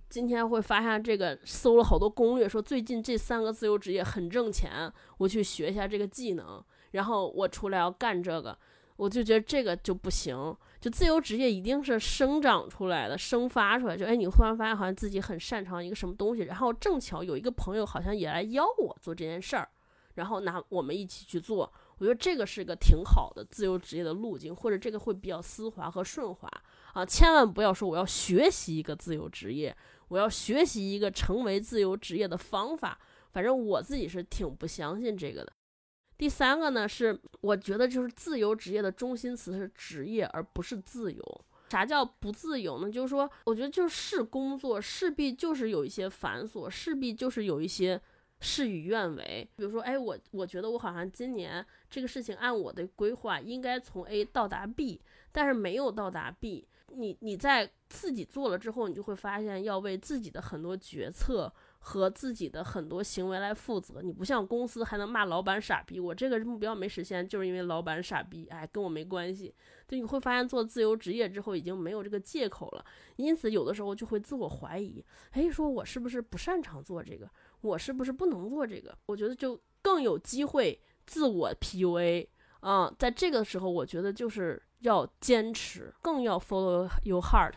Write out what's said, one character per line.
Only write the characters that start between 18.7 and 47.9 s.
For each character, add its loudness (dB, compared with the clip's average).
我 0
做 -8
这 -8
件 -6
事 -4
儿， -2
然 -6
后 -2
拿 -4
我 0
们 -2
一 -4
起 -12
去 -4
做。 -2
我 -4
觉 6
得 6
这 0
个 0
是 -8
个 -6
挺 10
好 6
的 -10
自 -4
由 4
职 -6
业 -2
的 -2
路 -4
径， -10
或 -2
者 2
这 -4
个 -4
会 -2
比 -6
较 -6
丝 -8
滑 -6
和 -4
顺 -6
滑 -14
啊。 -2
千 10
万 8
不 -2
要 4
说 -2
我 -2
要 0
学 6
习 0
一 0
个 -6
自 -6
由 -8
职 -10
业， -6
我 -4
要 4
学 4
习 -2
一 -2
个 0
成 0
为 2
自 -2
由 2
职 -6
业 2
的 -4
方 -2
法， -6
反 -2
正 2
我 2
自 -6
己 -2
是 -6
挺 -4
不 -8
相 -6
信 -2
这 -6
个 -10
的。 -16
第 2
三 4
个 2
呢， 0
是 2
我 4
觉 -4
得 6
就 0
是 -2
自 -4
由 4
职 -6
业 0
的 0
中 -4
心 -6
词 -8
是 -6
职 -10
业， 0
而 -6
不 -6
是 -6
自 -8
由。 -14
啥 4
叫 2
不 -6
自 -6
由 -4
呢？ -2
就 -4
是 -2
说， 0
我 2
觉 -2
得 -2
就 2
是 -2
工 -2
作 -2
势 -2
必 0
就 -2
是 0
有 0
一 -4
些 -4
繁 -6
琐， -8
势 -4
必 -2
就 -2
是 -2
有 0
一 -2
些 0